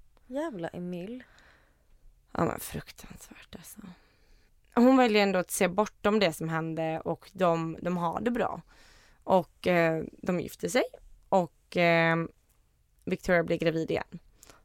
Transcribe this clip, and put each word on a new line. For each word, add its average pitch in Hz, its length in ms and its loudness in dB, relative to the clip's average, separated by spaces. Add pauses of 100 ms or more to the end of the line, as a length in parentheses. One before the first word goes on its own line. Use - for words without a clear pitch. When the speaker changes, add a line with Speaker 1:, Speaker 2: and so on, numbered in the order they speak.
(260)
Speaker 1:
Jävla 254 420 -8
Emil. 180 560 -10 (1080)
Speaker 2:
Ja, - 120 -2
men - 160 -4
fruktansvärt - 960 -16
alltså. - 260 -20 (920)
Hon 254 220 8
väljer 214 260 6
ändå 196 160 2
att 175 120 -4
se 185 180 0
bortom 208 500 0
det 185 140 2
som 165 160 -8
hände 160 520 -4
och - 320 -8
de, 165 500 0
de 175 140 -2
har 170 240 -4
det 220 100 0
bra. 226 320 -4 (600)
Och, - 420 0
eh, 165 460 2
de 180 280 -4
gifter - 280 -8
sig 247 160 2 (440)
och, - 480 -2
eh, 165 400 4 (880)
Victoria 180 380 0
blir 165 160 -2
gravid 160 320 -2
igen. - 280 -6 (460)